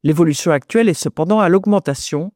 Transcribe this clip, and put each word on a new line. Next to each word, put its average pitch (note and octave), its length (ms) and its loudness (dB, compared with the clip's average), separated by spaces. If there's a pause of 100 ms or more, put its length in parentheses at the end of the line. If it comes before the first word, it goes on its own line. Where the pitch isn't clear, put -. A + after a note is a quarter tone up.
L'évolution D#3 480 0
actuelle G#3+ 380 0
est E3+ 40 0
cependant E3+ 460 -2
à F#3 100 2
l'augmentation F3+ 880 -2